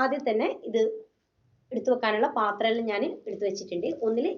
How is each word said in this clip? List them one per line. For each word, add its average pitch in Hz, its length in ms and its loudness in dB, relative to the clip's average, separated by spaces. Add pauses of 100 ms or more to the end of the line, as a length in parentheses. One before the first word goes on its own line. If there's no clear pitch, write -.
ആദ്യം 269 280 0
തന്നെ 220 180 2 (220)
ഇത് 220 120 2 (880)
എടുത്തു 254 200 0
വെക്കാനുള്ള 226 380 2 (100)
പാത്രമെല്ലാം 220 520 2
ഞാൻ 208 120 0 (220)
എടുത്തു 196 240 -6
വെച്ചിട്ടുണ്ട്. 180 380 -4 (180)
ഒന്നിൽ 240 320 2